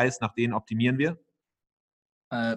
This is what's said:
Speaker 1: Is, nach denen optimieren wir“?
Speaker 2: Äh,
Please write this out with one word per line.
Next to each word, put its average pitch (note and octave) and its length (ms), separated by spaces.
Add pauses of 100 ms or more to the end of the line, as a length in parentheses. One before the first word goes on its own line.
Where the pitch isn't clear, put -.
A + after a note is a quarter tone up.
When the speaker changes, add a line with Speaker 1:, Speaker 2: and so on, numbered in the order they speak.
Speaker 1:
Is, B2+ 200
nach A2 120
denen A#2 200
optimieren A#2 440
wir“? D#3+ 220 (1120)
Speaker 2:
Äh, A#2 280